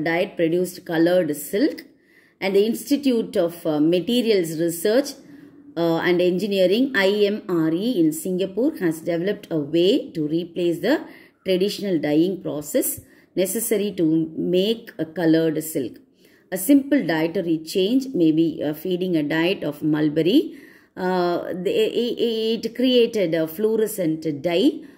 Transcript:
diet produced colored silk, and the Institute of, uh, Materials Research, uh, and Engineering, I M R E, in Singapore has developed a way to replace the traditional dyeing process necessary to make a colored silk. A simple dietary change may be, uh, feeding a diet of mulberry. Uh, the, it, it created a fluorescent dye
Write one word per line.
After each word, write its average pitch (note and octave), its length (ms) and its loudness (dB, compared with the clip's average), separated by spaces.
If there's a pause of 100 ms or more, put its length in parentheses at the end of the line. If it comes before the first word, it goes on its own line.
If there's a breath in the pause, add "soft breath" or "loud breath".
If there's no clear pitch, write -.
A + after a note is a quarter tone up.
diet E3 320 -2
produced F3 480 0
colored E3 500 2
silk, A#3+ 480 -2 (580 soft breath)
and F#3+ 140 -2
the G3+ 100 6
Institute A#3+ 720 0
of, E3+ 300 -2
uh, D3+ 140 0
Materials F3+ 800 2
Research, G#3 540 0 (640 loud breath)
uh, E3 220 0
and F3 220 2
Engineering, F#3+ 720 2
I F#3+ 140 2
M G#3 400 0
R D#3+ 240 0
E, G#3 260 -2
in D#3+ 140 2
Singapore F#3+ 640 -2
has E3 240 -2
developed F#3 500 -4
a E3 80 -2
way E3+ 540 2
to D3+ 160 -4
replace E3+ 520 -2
the A#3+ 240 0 (400 loud breath)
traditional F#3+ 540 0
dyeing D#3 440 0
process D3+ 580 -4 (340 soft breath)
necessary G3+ 600 -2
to D#3+ 400 2
make F#3 640 0
a D#3+ 60 -4
colored D#3+ 600 2
silk. B2 340 -6 (540 soft breath)
A F#3+ 60 -6
simple C#4 460 4
dietary E3 540 0
change G#3 500 0
may E3+ 220 2
be, D#3+ 320 0
uh, D3+ 120 -4
feeding F3+ 420 -2
a D3+ 60 0
diet D#3+ 420 -2
of D3 180 -6
mulberry. D#3 760 2 (400 loud breath)
Uh, F3+ 560 -2
the, F3+ 180 -4
it, A3+ 960 -2
it A3+ 80 -6
created A3+ 580 2
a D#3+ 140 0
fluorescent F3 960 -2
dye F3 380 2 (180 loud breath)